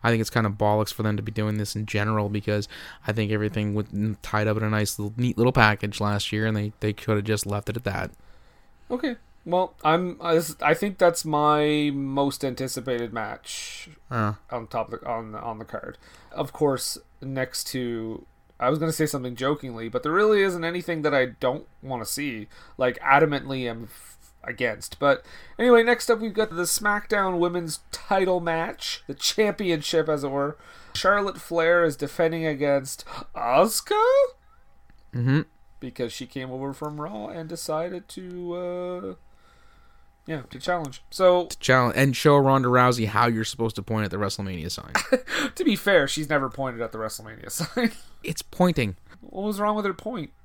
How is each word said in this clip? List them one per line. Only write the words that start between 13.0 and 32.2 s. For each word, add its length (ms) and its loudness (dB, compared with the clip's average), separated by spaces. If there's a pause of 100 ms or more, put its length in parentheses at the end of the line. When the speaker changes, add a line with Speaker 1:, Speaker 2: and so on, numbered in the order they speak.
Speaker 2:
match 760 -10 (220)
Speaker 1:
Uh. 220 0 (180)
Speaker 2:
on 160 -6
top 260 -4
of 80 -10
the, 60 -10
on, 260 -6
on 240 -8
the 80 -12
card. 320 -10 (340)
Of 220 -6
course, 460 0 (200)
next 500 -6
to, 580 -6 (320)
I 100 2
was 80 2
gonna 140 0
say 160 0
something 280 -4
jokingly, 540 -4
but 140 -4
there 80 0
really 320 4
isn't 200 0
anything 380 -4
that 140 2
I 100 6
don't 400 -2 (160)
wanna 240 -6
see, 420 -6 (300)
like, 220 0
adamantly 680 4
am 180 -8
f-, 320 -20 (260)
against. 560 -6
But 260 4 (320)
anyway, 240 8
next 300 2
up 80 4
we've 140 -4
got 180 0
the 120 -4
SmackDown 760 0
Women's 400 0 (120)
title 480 2
match, 680 -4
the 80 -8
championship, 920 0
as 160 0
it 60 -4
were. 280 -2 (360)
Charlotte 480 2
Flair 420 4
is 120 2
defending 500 -2